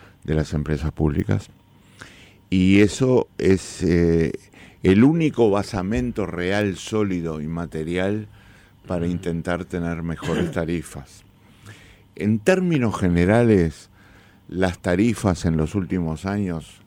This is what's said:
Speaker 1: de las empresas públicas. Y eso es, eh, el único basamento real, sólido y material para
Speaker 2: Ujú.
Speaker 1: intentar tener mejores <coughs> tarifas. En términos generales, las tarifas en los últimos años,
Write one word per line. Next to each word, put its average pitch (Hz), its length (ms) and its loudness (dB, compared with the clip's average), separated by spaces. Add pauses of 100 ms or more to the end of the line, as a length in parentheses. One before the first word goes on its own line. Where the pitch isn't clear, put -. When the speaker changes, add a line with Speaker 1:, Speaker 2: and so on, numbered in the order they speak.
(240)
Speaker 1:
de 76 100 -2
las 78 180 -2
empresas 76 400 -4
públicas. 92 560 -2 (1000)
Y 95 320 4
eso 127 480 2 (100)
es, 92 440 0
eh, 85 500 2 (500)
el 98 220 6
único 143 460 2
basamento 104 760 -4
real, 90 500 -2
sólido 90 640 -4
y 76 80 -8
material 85 800 -4 (580)
para 87 180 -4
Speaker 2:
Ujú. 87 80 -2
Speaker 1:
intentar 87 520 -4
tener 85 380 -6
mejores 82 480 -4
<coughs> - 20 -12
tarifas. 78 720 -8 (920)
En 107 220 0
términos 165 600 2
generales, 92 920 4 (580)
las 90 300 -2
tarifas 98 680 0
en 80 120 2
los 78 180 0
últimos 90 520 -4
años, 95 600 -6